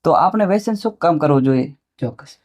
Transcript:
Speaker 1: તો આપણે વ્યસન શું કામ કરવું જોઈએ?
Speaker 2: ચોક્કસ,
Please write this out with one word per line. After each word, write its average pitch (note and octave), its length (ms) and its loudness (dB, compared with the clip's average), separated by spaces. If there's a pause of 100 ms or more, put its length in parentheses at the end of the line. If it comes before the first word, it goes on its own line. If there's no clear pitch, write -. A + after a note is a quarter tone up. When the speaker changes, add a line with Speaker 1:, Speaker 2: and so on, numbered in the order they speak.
Speaker 1:
તો E3 60 2
આપણે F#3 340 2
વ્યસન G#3 300 -2
શું A3 180 -6
કામ E3 260 0
કરવું C#3+ 240 2
જોઈએ? C3 340 -2 (220)
Speaker 2:
ચોક્કસ, A#2+ 280 -10 (180)